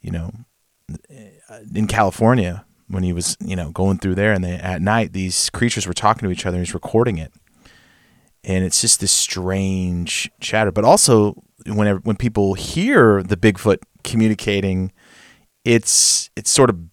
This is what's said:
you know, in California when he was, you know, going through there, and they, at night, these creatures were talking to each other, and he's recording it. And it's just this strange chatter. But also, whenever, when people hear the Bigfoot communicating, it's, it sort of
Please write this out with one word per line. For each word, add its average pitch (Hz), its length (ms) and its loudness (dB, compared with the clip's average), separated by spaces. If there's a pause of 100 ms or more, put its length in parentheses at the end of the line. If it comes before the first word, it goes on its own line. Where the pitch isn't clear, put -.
you 92 100 -10
know, 85 220 -8 (1400)
in 107 140 -2
California 104 800 0 (240)
when 95 140 -4
he 90 100 -2
was, 85 260 -6
you 95 160 -8
know, 82 160 -8
going 95 280 0
through 95 160 -2
there, 104 180 0
and 92 100 0
they, 90 120 -4
at 87 260 -6
night, 107 320 0
these 92 380 -4
creatures 117 360 -2
were 87 60 -6
talking 110 340 0
to 92 40 -2
each - 140 -6
other, 90 120 -2
and 90 100 -4
he's - 60 -10
recording 110 440 -2
it. 78 140 -10 (1120)
And 92 220 0
it's - 160 -2
just - 180 0
this 98 140 -2
strange 92 1160 -4 (120)
chatter. 107 320 0
But 104 100 2
also, 117 580 4 (240)
whenever, 104 340 0
when 107 180 -2
people 104 380 0
hear 139 680 4
the 92 140 -2
Bigfoot 104 400 2 (260)
communicating, 98 880 0 (720)
it's, - 720 2
it 104 120 -8
sort 131 220 4
of 92 100 -2 (140)